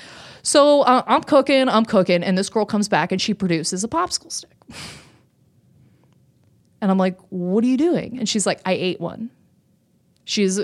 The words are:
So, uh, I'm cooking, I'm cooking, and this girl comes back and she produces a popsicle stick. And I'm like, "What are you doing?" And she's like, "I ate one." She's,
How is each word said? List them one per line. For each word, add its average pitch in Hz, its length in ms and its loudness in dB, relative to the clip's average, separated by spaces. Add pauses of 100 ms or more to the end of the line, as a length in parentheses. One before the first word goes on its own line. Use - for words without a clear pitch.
(440)
So, 285 400 4
uh, 254 240 4
I'm 262 160 2
cooking, 262 440 2
I'm 220 160 2
cooking, 185 400 2
and 185 140 0
this 190 120 -2
girl 208 160 -2
comes 208 220 -2
back 175 240 0
and 190 80 -2
she 214 140 -2
produces 180 500 -4
a 226 60 -6
popsicle - 420 -6
stick. - 200 -14 (2250)
And 196 100 0
I'm 190 60 2
like, 185 200 0 (120)
"What 185 340 -2
are 247 40 2
you 254 100 2
doing?" 269 420 0
And 214 100 -4
she's 208 160 -2
like, 196 200 -4
"I 190 80 -2
ate 180 280 -4
one." 220 300 -10 (920)
She's, 196 400 -2